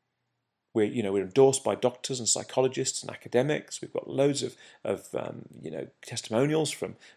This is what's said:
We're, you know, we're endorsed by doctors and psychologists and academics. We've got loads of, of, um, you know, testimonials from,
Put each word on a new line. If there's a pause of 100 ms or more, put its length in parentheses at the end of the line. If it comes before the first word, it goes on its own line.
(720)
We're,
you
know,
we're
endorsed
by
doctors
and
psychologists
and
academics.
We've
got
loads
of, (300)
of,
um, (200)
you
know, (140)
testimonials
from, (220)